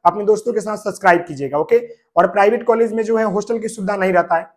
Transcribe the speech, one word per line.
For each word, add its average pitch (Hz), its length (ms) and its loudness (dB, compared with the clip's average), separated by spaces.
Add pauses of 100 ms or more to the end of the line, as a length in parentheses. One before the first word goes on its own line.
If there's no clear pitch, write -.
अपने 190 200 2
दोस्तों 214 280 0
के 208 80 -2
साथ 208 160 -6
सब्सक्राइब 185 500 0
कीजिएगा, 139 300 -6
ओके? 165 220 2 (360)
और 175 120 4
प्राइवेट 208 380 2
कॉलेज 226 280 0
में 226 100 -2
जो 220 140 0
है 220 80 0
हॉस्टल 208 340 -4
की 214 80 -8
सुविधा 208 280 -6
नहीं 190 180 0
रहता 170 240 2
है 165 200 -6